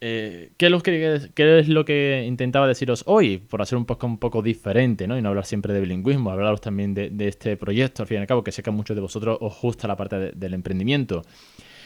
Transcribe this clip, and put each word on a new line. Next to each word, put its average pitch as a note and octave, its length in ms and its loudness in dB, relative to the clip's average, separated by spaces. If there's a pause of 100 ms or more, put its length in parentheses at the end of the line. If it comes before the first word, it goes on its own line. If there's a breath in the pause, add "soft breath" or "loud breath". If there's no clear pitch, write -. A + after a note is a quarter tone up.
eh, G#2+ 560 -6
¿qué F3 100 4
es F3 60 8
lo F3 80 2
que, D#3+ 540 0
qué D#3 240 8
es D#3 100 6
lo D#3 160 4
que C#3+ 420 0
intentaba B2+ 420 2
deciros B2+ 380 0
hoy? E3 320 4
Por G#2 220 -6
hacer G#2 160 -2
un A#2+ 100 -2
podcast - 180 -4
un A#2 140 -4
poco A#2 220 -2
diferente, G#2+ 680 0
¿no? B2 100 -4
Y A#2+ 40 -2
no G#2 80 0
hablar G2 160 -2
siempre G#2 280 -4
de G2 60 0
bilingüismo, G2 500 0
hablaros G2+ 300 0
también G2+ 340 -2
de, G2 160 -4
de G#2 160 -4
este G#2 300 -2
proyecto, A#2 460 -2
al G2+ 40 -6
fin A2 120 -2
y - 20 -2
al G2 80 -4
cabo, B2 160 0
que G2+ 80 -6
sé - 100 -10
que A2 80 -4
a - 20 -2
muchos G#2 220 -4
de G#2 60 -4
vosotros A2 400 -4
os G#2+ 200 -8
gusta A#2 280 -2
la G2+ 80 -2
parte G2 200 -6
de, F#2+ 160 -4
del F#2 220 -8
emprendimiento. F#2+ 680 -2 (640 loud breath)